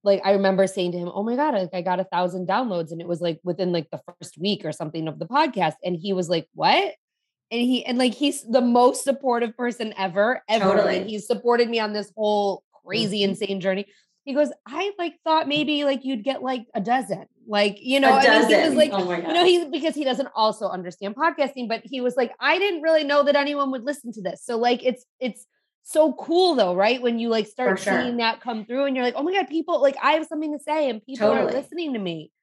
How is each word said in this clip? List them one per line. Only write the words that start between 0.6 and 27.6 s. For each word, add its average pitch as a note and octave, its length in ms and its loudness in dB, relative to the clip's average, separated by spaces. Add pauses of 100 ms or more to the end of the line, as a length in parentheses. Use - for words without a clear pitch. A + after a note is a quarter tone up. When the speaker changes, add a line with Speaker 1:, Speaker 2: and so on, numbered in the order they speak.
Speaker 1:
saying F3+ 280 -2
to F3+ 40 -6
him, F3 160 -6
"Oh G3+ 100 -4
my A#3 120 -2
God, D4 180 0
like, F#3 200 -2
I F3+ 100 -4
got F3+ 160 0
a F#3 60 -2
thousand F3+ 420 -2
downloads." F#3 440 -2
And E3 100 -10
it E3+ 60 -10
was, E3+ 140 -4
like, E3+ 220 -2
within, F3+ 280 -2
like, E3 200 -2
the - 100 -12 (180)
first - 200 -18
week G3+ 260 -2
or D3+ 60 -4
something D#3+ 360 -6
of D#3 120 -8
the E3+ 80 -8
podcast. A#3 560 0
And F3+ 120 -2
he F#3+ 180 -6
was F3+ 160 -2
like, E3 260 0
"What?" D4 380 2 (580)
And A#3+ 100 -2
he, B3 240 0
and, A#3+ 140 -2
like, B3+ 160 2
he's C#4+ 340 -2
the B3 120 4
most B3 420 4
supportive A#3+ 520 -2
person A#3+ 420 -6
ever, G3 520 0
ever. G#3+ 160 2
Speaker 2:
Totally. G3+ 340 4
Speaker 1:
Like, F#3+ 80 -6
he's G#3+ 200 -8
supported A#3+ 420 2
me A#3 100 -2
on G#3+ 140 -2
this G#3 240 -6
whole G#3 460 0 (220)
crazy, G#3 360 -2
Speaker 3:
Mm-hmm. G3 100 2
Speaker 1:
insane G3 280 -4
journey. F#3+ 280 -2 (380)
He C#4 100 -6
goes, C#4+ 140 2 (180)
"I, F4+ 320 -4
like, E4+ 240 -6
thought D#4+ 240 0
maybe, D4 380 -2
like, C4+ 200 0
you'd B3 180 -4
get, C4 200 -4
like, B3+ 320 -6
a G#3+ 60 -2
dozen." F#3+ 440 -2 (220)
Like, G#3 340 0
you C4 180 0
know, C4+ 100 6
Speaker 2:
A C4 40 8
Speaker 1:
I C4+ 60 6
mean, C4+ 80 6
he A3 100 8
was - 120 6
Speaker 2:
dozen. C4 280 4
Speaker 1:
like, D4+ 160 6
Speaker 2:
Oh F#3+ 120 0
my E4+ 120 -2
Speaker 1:
you E4+ 60 -6
Speaker 2:
God. D#4+ 100 -4
Speaker 1:
know, F4 120 4
he, F4 200 4
because D4 300 -4
he D4 80 -4
doesn't C4 320 -2
also A3 340 0
understand F#3 460 -8
podcasting, C#4 520 -2
but A3+ 160 -4
he C4 160 -8
was B3 160 -2
like, B3+ 240 0
"I D4+ 200 2
didn't F4+ 240 -2
really D#4+ 200 4
know C#4+ 200 2
that C#4+ 120 4
anyone C#4+ 360 0
would B3+ 120 -6
listen C4 300 -8
to G#3+ 80 -14
this." F3 240 -8
So, A#3+ 120 -6
like, A#3+ 280 0
it's, B3+ 180 -2 (160)
it's - 280 -8 (400)
so D#4 260 2
cool F4 420 2
though, F#3+ 180 2
right? G#3+ 260 2
When A#3 200 0
you, A#3 100 -2
like, A3 160 0
start G3+ 320 -2